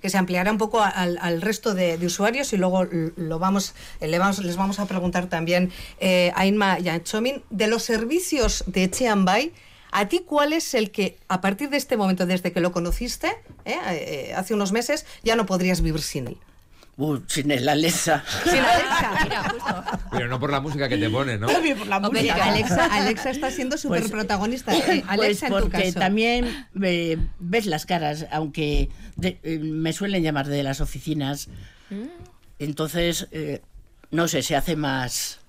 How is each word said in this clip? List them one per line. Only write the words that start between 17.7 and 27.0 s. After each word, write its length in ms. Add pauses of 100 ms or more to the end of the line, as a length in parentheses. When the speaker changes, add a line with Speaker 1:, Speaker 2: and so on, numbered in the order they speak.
Speaker 1:
Sin 160
Alexa. 520 (120)
Speaker 3:
Mira, 260
justo. 340 (280)
Speaker 4:
Pero 160
no 120
por 120
la 100
música 260
que 100
te 120
pone, 300
¿no? 80
Speaker 2:
También 280
por 120
la 100
Speaker 3:
Hombre, 140 (100)
Speaker 2:
música. 140
Speaker 3:
claro. 160
Speaker 1:
Alexa, 340
Alexa 460
está 180
siendo 280
Speaker 2:
Pues, 40 (220)
Speaker 1:
superprotagonista. 760
Eh, 80
Speaker 2:
pues 220
Speaker 1:
Alexa, 400
en 60
tu 60
Speaker 2:
porque 260
Speaker 1:
caso. 140
Speaker 2:
también, 680 (160)
eh, 340 (220)